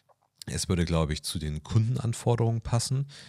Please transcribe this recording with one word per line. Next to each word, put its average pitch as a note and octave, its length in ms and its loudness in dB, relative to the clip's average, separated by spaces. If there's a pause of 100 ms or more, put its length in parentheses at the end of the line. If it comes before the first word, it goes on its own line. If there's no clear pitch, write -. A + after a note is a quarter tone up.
(460)
Es - 240 -4
würde, E2+ 160 4
glaub D#2+ 260 2
ich, D#2 120 -4
zu - 160 -4
den D2+ 220 -4
Kundenanforderungen A2+ 1000 0
passen, C3 460 0 (220)